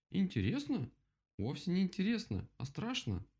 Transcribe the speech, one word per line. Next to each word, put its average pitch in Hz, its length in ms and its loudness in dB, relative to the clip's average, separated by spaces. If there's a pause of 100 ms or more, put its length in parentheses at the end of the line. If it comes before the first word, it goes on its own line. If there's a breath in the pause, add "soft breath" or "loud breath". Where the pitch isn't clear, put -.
(100)
Интересно? 190 800 2 (460)
Вовсе 147 340 -2
не 180 120 4
интересно, 190 720 0
а - 80 -10
страшно, 139 600 -4 (160)